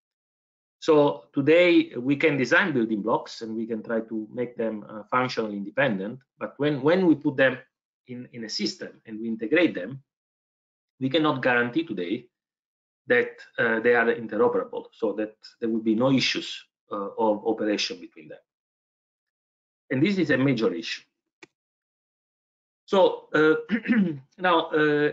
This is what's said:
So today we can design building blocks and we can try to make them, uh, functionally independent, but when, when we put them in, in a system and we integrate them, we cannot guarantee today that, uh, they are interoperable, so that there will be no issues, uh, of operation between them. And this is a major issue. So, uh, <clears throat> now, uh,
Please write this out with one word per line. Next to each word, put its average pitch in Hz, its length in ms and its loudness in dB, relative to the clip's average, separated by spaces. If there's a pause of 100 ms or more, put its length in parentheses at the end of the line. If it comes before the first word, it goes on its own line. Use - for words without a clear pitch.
(800)
So 147 440 4 (100)
today 160 600 4
we 131 200 -2
can 147 200 2
design 165 360 2
building 110 300 0
blocks 117 400 -4
and 110 120 -8
we 113 120 -6
can 110 160 -8
try 113 180 -4
to 107 320 -8
make 123 240 -8
them, 110 320 -6
uh, 110 220 -16
functionally 120 460 -2
independent, 107 640 -4 (180)
but 107 180 -10
when, 147 260 -2
when 180 240 2
we 156 80 6
put 139 220 -2
them 131 220 2 (480)
in, 123 260 -14
in 117 120 -12
a 107 40 -12
system 104 580 -8
and 110 140 -12
we 113 80 -6
integrate 113 460 0
them, 123 280 -10 (1000)
we 131 80 -2
cannot 147 340 0
guarantee 120 420 0
today 92 420 -6 (800)
that, 120 240 2 (280)
uh, 113 220 0
they 120 140 4
are 117 120 2
interoperable, 110 840 -2
so 104 200 -4
that 107 240 -6 (240)
there 117 80 -4
will 113 140 -2
be 110 120 2
no 127 160 2
issues, - 540 -2 (260)
uh, 101 180 -6 (100)
of 107 280 0
operation 107 540 -2
between 78 280 -20
them. - 100 -20 (1500)
And 131 120 0
this 196 140 2
is 180 140 0
a 120 80 2
major 113 340 0
issue. - 300 -10 (1900)
So, 185 460 4
uh, 156 220 6 (720)
<clears throat> - 100 -20
now, 175 320 2
uh, 147 420 2